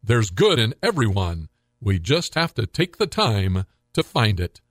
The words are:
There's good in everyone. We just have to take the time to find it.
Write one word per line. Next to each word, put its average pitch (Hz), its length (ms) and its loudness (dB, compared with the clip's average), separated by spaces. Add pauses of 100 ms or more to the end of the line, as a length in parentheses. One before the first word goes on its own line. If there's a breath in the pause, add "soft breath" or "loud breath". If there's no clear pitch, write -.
There's 117 280 2
good 170 300 2
in 113 220 0
everyone. 98 680 -2 (320)
We 98 180 0
just 139 360 -2
have 165 180 -2
to 113 120 -4
take - 320 -4
the 214 80 0
time 98 600 0 (260)
to - 100 -2
find 107 380 0
it. - 320 -8